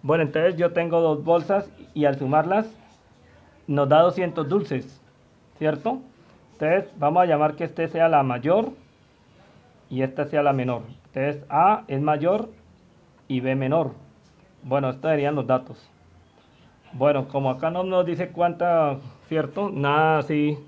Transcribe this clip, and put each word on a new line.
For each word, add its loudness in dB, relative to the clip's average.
Bueno, 2
entonces 0
yo 0
tengo 0
dos 2
bolsas 0
y 0
al 2
sumarlas 0
nos 0
da 8
doscientos 0
dulces, -4
¿cierto? -2
Entonces 0
vamos 2
a 6
llamar 0
que -6
este -4
sea 2
la 4
mayor 0
y -4
esta -4
sea -2
la 2
menor. -2
Entonces -6
A 2
es -4
mayor 0
y -2
B -2
menor. 0
Bueno, -2
estos -4
serían 0
los -4
datos. -4
Bueno, 0
como -2
acá -4
no -4
nos 0
dice -4
cuánta, 0
¿cierto? -4
Nada 2
así. -2